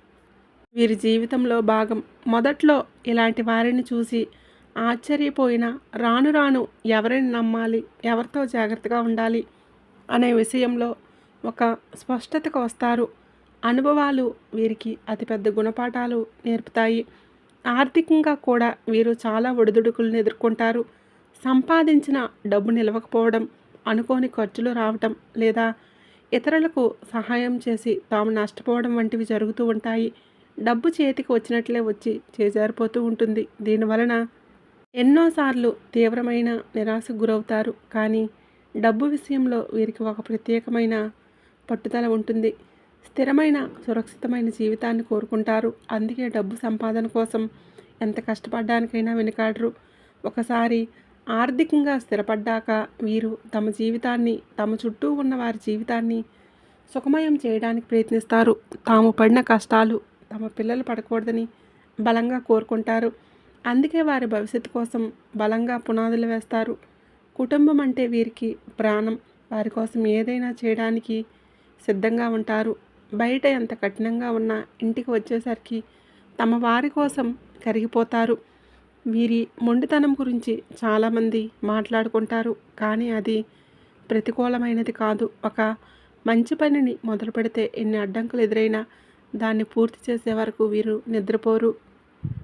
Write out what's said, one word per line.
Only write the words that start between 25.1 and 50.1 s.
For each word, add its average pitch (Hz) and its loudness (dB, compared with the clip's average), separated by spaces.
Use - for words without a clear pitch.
లేదా 226 2
ఇతరులకు 311 2
సహాయం 240 -2
చేసి 220 -2
తాము 214 2
నష్టపోవడం 240 -2
వంటివి 226 -2
జరుగుతూ 220 -2
ఉంటాయి. 226 -2
డబ్బు 233 0
చేతికి 269 0
వచ్చినట్లే 233 0
వచ్చి 214 -2
చేజారిపోతూ 220 0
ఉంటుంది. 220 0
దీనివలన 220 2
ఎన్నోసార్లు 269 4
తీవ్రమైన 233 2
నిరాశకు 220 -4
గురవుతారు. 220 0
కానీ 220 0
డబ్బు 226 2
విషయంలో 269 0
వీరికి 220 -2
ఒక 220 -4
ప్రత్యేకమైన 226 0
పట్టుదల 240 -2
ఉంటుంది. 220 0
స్థిరమైన, 285 2
సురక్షితమైన 233 -4
జీవితాన్ని 226 -2
కోరుకుంటారు. 220 0
అందుకే 233 -4
డబ్బు 208 -4
సంపాదన 226 -2
కోసం 226 -2
ఎంత 214 -2
కష్టపడ్డానికైనా 226 -2
వెనుకాడరు. 220 -2